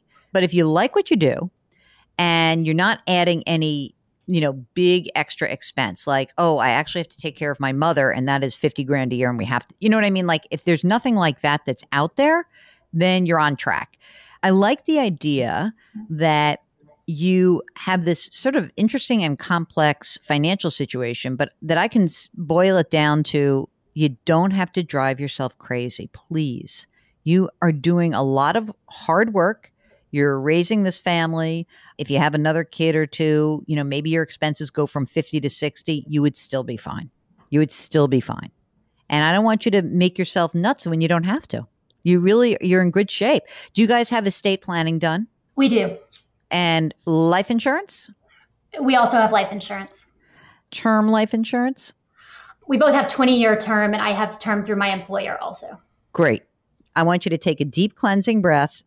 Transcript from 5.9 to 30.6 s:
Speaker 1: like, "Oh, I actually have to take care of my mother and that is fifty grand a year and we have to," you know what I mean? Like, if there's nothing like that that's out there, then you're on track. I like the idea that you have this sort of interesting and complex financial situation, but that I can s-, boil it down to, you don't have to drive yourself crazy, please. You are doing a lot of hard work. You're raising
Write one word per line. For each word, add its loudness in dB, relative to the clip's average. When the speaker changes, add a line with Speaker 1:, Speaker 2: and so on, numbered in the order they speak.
Speaker 1:
like, -2
"Oh, 2
I 2
actually -2
have -8
to -20
take -10
care -4
of -8
my -2
mother 2
and -2
that 0
is -4
fifty -4
grand -2
a -4
year 0
and -4
we -4
have -4
to," -20
you 0
know 4
what 2
I 2
mean? 0
Like, -2
if -8
there's 2
nothing 2
like 0
that 0
that's -6
out -2
there, 2
then 2
you're 2
on 0
track. -6
I 4
like 2
the 2
idea -2
that 0
you 2
have -2
this -2
sort -4
of -2
interesting 0
and -2
complex -2
financial -2
situation, -6
but -4
that -2
I 0
can 4
s-, -8
boil 2
it 0
down 2
to, 0
you 0
don't 2
have -2
to -4
drive -2
yourself -6
crazy, -8
please. -8
You 2
are 2
doing 0
a -2
lot 2
of -4
hard 0
work. -2
You're 0
raising 0